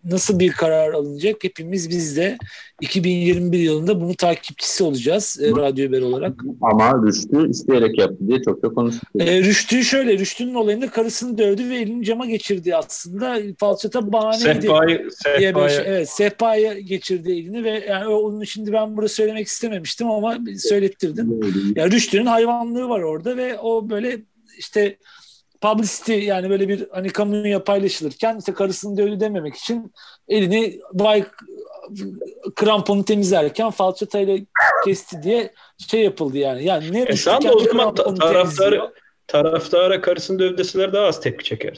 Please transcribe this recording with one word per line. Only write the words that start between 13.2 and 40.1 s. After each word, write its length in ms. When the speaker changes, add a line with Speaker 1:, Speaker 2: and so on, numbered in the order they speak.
Speaker 1:
Falçata 540
bahaneydi 300
Speaker 3:
Sehpayı, 460
Speaker 1:
diye 160
böyle 140
Speaker 3:
sehpayı. 20
Speaker 1:
şey, 160
evet, 220
sehpaya 720
geçirdi 520
elini 320
ve 240
yani 200
o-, 200
onu 180
şimdi 260
ben 240
burada 120
söylemek 380
istememiştim 640
ama 280
söylettirdim. 840
Speaker 2:
Öyle. 380
Speaker 1:
Ya 100
Rüştü'nün 360
hayvanlığı 640
var 140
orada 340
ve 220
o 320
böyle 320
işte 380
publicity 520
yani 380
böyle 180
bir 240
hani 160
kamuoyuna 560
paylaşılırken 760
işte 160
karısını 420
dövdü 240
dememek 340
için 380
elini 520
vay 320
kramponu 480
temizlerken 680
falçatayla 640
kesti 380
diye 300
şey 120
yapıldı 360
yani. 260
Yani 280
ne 80
Speaker 3:
E, 60
Speaker 1:
Rüştü 160
Speaker 3:
sen 200
de 0
Speaker 1:
kendi 140
Speaker 3:
o 40
zaman 340
ta-, 80
Speaker 1:
kramponu 160
Speaker 3:
taraftarı, 520
Speaker 1:
temizliyor. 180
Speaker 3:
taraftara 720
karısını 380